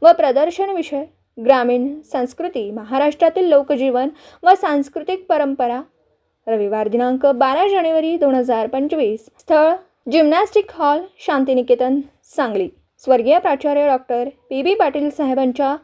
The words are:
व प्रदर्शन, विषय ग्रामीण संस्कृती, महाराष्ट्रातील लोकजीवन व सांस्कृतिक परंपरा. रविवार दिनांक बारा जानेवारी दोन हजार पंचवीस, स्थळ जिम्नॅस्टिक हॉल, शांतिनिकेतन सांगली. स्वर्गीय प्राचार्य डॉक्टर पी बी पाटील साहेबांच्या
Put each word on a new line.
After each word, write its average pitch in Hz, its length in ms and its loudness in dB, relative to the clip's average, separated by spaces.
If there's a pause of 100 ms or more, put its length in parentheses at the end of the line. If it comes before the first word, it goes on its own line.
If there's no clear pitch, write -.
व 330 100 10
प्रदर्शन, 330 580 0
विषय 311 340 -6 (400)
ग्रामीण 247 560 0 (120)
संस्कृती, 254 580 -6
महाराष्ट्रातील 294 800 0
लोकजीवन 269 600 2 (340)
व 359 120 6
सांस्कृतिक 339 760 -4
परंपरा. 269 520 0 (640)
रविवार 214 420 -2
दिनांक 247 380 0
बारा 277 420 2
जानेवारी 330 480 0
दोन 285 180 2
हजार 240 320 0
पंचवीस, 269 600 -4 (120)
स्थळ 311 360 2 (380)
जिम्नॅस्टिक 330 580 2
हॉल, 302 300 0 (260)
शांतिनिकेतन 262 760 0 (360)
सांगली. 208 320 -2 (300)
स्वर्गीय 254 400 2
प्राचार्य 294 480 0
डॉक्टर 262 420 -2 (220)
पी 269 120 -4
बी 359 120 0
पाटील 294 360 0
साहेबांच्या 269 720 -2